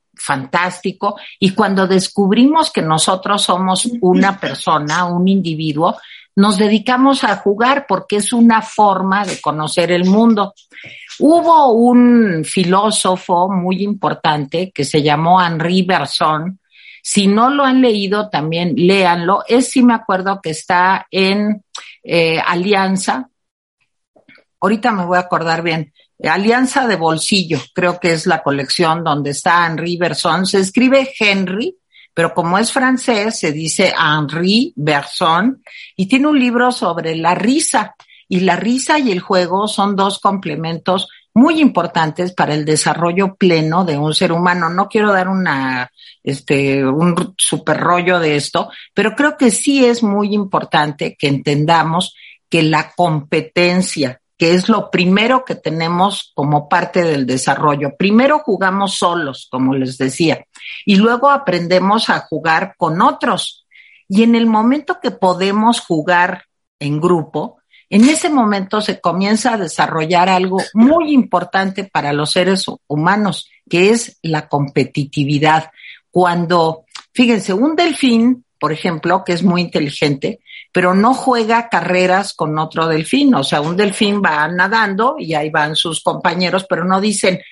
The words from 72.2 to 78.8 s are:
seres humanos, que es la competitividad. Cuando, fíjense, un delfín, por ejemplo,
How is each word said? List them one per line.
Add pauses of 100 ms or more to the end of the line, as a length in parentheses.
seres (200)
humanos, (200)
que
es
la
competitividad. (400)
Cuando, (280)
fíjense,
un
delfín, (160)
por
ejemplo,